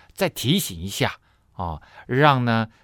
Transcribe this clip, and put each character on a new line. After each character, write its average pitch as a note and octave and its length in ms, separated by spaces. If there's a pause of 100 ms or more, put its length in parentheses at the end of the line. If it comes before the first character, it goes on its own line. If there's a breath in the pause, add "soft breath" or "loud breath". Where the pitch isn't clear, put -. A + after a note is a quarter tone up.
(140)
再 F#3+ 140
提 D#3+ 320
醒 F#2+ 180
一 F2+ 120
下 A2 260 (380)
啊， E2+ 280 (240 loud breath)
让 C3 380
呢 A2+ 240 (160 soft breath)